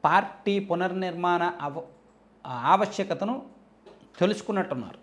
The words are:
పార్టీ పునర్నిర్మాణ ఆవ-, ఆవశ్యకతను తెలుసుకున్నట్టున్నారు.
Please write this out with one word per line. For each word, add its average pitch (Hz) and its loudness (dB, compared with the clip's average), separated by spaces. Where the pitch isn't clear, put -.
పార్టీ 202 2
పునర్నిర్మాణ 175 0
ఆవ-, 147 -6
ఆవశ్యకతను 190 0
తెలుసుకున్నట్టున్నారు. 185 0